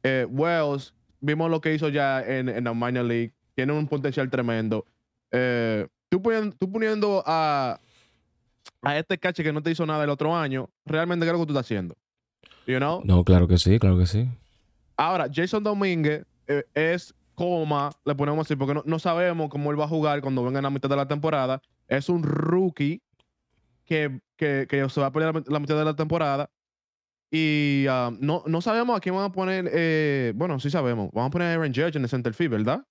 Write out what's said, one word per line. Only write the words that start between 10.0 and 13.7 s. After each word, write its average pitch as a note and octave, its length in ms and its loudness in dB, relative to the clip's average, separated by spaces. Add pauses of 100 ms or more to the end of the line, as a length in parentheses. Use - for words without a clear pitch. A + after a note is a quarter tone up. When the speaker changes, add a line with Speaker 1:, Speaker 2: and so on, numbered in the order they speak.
Speaker 1:
el D3 60 2
otro D3+ 260 0
año, C3+ 340 -2 (160)
realmente, E3 400 0
¿qué E3 60 2
es - 20 2
lo F3 60 2
que E3 80 2
tú D3 60 -4
estás C3+ 120 0
haciendo? F#2 300 -4 (720)
You B2+ 100 0
know? D3+ 280 0
Speaker 2:
No, F2+ 180 6
claro F2+ 240 6
que F2 100 6
sí, G2 220 4